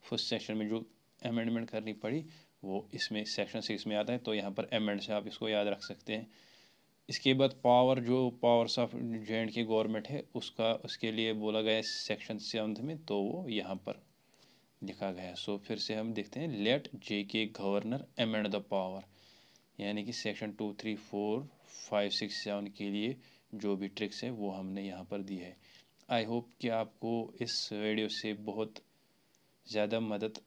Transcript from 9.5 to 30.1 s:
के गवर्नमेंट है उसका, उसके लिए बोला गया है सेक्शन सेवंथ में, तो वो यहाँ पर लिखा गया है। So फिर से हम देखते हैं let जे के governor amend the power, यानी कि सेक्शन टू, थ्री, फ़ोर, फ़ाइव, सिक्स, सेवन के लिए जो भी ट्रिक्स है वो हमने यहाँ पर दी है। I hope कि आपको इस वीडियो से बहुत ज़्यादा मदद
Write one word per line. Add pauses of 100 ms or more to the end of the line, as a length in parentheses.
के
गवर्नमेंट
है (120)
उसका,
उसके
लिए
बोला
गया
है
सेक्शन
सेवंथ
में,
तो
वो
यहाँ
पर (800)
लिखा
गया
है।
So
फिर
से
हम
देखते
हैं
let
जे
के (160)
governor (180)
amend
the (100)
power, (760)
यानी
कि
सेक्शन
टू,
थ्री,
फ़ोर, (400)
फ़ाइव,
सिक्स,
सेवन
के
लिए (400)
जो
भी
ट्रिक्स
है
वो
हमने
यहाँ
पर
दी
है। (560)
I
hope (120)
कि
आपको
इस
वीडियो
से
बहुत (920)
ज़्यादा
मदद